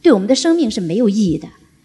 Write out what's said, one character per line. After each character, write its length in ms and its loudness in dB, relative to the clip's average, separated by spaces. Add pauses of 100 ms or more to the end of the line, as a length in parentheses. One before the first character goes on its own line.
对 80 4
我 80 4
们 80 -4
的 80 0
生 220 0
命 120 0
是 120 -6
没 160 -4
有 120 2
意 240 0
义 60 -4
的。 80 -16 (380)